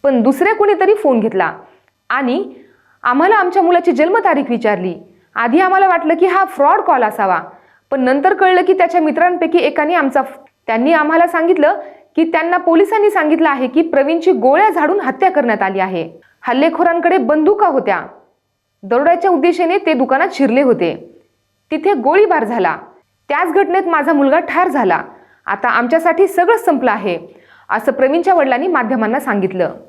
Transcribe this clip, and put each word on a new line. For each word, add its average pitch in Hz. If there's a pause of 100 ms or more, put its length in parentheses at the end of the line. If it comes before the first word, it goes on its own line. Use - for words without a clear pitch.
पण 262
दुसऱ्या 339
कोणीतरी 403
फोन 277
घेतला 190 (560)
आणि 262 (500)
आम्हाला 311
आमच्या 370
मुलाची 349
जन्मतारीख 320
विचारली. 202 (400)
आधी 233
आम्हाला 381
वाटलं 339
की 339
हा 370
फ्रॉड 381
कॉल 254
असावा, 196 (500)
पण 269
नंतर 277
कळलं 370
की 370
त्याच्या 339
मित्रांपैकी 349
एकाने 294
आमचा 277
फ-, - (300)
त्यांनी 240
आम्हाला 320
सांगितलं 330 (360)
की 320
त्यांना 330
पोलिसांनी 403
सांगितलं 320
आहे 262
की 277
प्रवीणची 330
गोळ्या 285
झाडून 349
हत्या 311
करण्यात 240
आली 190
आहे. 185 (300)
हल्लेखोरांकडे 330
बंदुका 311
होत्या. 208 (840)
दरोड्याच्या 339
उद्देशाने 339
ते 339
दुकानात 269
शिरले 269
होते. 180 (500)
तिथे 320
गोळीबार 311
झाला. 202 (520)
त्याच 311
घटनेत 381
माझा 311
मुलगा 285
ठार 349
झाला. 220 (420)
आता 208
आमच्यासाठी 330
सगळं 359
संपलं 262
आहे," 190 (500)
असं 220
प्रवीणच्या 311
वडिलांनी 277
माध्यमांना 247
सांगितलं. 185 (180)